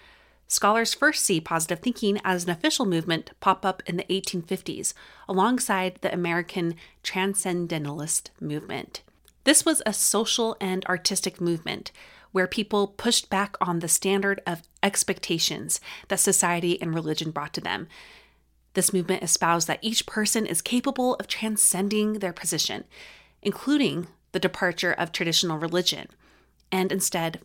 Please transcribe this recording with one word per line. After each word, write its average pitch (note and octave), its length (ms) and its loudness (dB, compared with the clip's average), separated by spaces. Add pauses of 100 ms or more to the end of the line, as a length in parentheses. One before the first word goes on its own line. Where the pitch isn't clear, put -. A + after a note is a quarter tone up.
(500)
scholars A3+ 440 4
first - 320 2
see E3 160 4
positive E3 380 -2
thinking G#3 440 0
as F3+ 200 2
an F3+ 60 0
official B3+ 360 0
movement E3 540 0
pop - 260 2
up F#3+ 200 0
in F3 120 -2
the - 140 -4
eighteen F#3+ 300 -2
fifties - 520 -6 (360)
alongside F#3+ 720 2
the - 120 -2
American E3+ 640 -2 (280)
Transcendentalist E3+ 1400 -2
movement. - 600 -8 (420)
This C#4+ 220 4
was D#4 200 2
a G#3+ 80 2
social A3+ 680 0
and F#3 260 -2
artistic F#3 540 -2
movement E3+ 520 -4 (400)
where F#3 160 4
people G3+ 400 0
pushed - 420 0
back G3 300 0
on F3 200 0
the E3+ 80 -4
standard G3 580 2
of E3+ 160 -4 (220)
expectations - 960 0 (300)
that F#3+ 100 0
society F3 640 2
and E3 120 -2
religion D#3+ 380 -2
brought D3 220 -6
to E3 80 -8
them. F2+ 260 -4 (840)
This F#3 200 2
movement F#3 300 0
espoused E3+ 440 2
that - 140 -2
each A3+ 240 -2
person G#3+ 400 0
is - 160 -2
capable B3+ 540 0
of - 120 -8
transcending G#3+ 920 0
their F#3 140 -4
position, - 500 -4 (580)
including G3 640 0 (260)
the F#3 60 -2
departure F3+ 520 0
of E3 220 -2
traditional E3 440 0
religion, E3 500 -2 (640)
and F#3 220 0
instead E3 540 -2